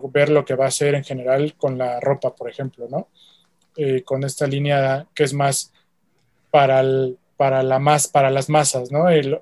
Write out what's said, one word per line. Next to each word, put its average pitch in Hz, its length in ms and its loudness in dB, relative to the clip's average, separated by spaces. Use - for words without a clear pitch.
ver 143 180 2
lo 147 160 4
que 139 100 -2
va 131 120 0
a - 20 0
hacer 143 260 0
en 139 100 -4
general 135 520 -2
con 131 220 -4
la 123 220 -4
ropa, 135 360 -2
por 120 140 -10
ejemplo, 131 400 -12
¿no? 151 180 -8
Eh, 135 260 -2
con 135 200 -4
esta 139 240 -4
línea 139 680 -2
que 156 100 0
es 139 80 -4
más 139 400 -2
para 135 300 4
el, 131 360 0
para 135 260 2
la 131 160 0
mas-, 147 300 2
para 139 220 2
las 135 200 -2
masas, 135 420 0
¿no? 156 160 2
El, 147 340 2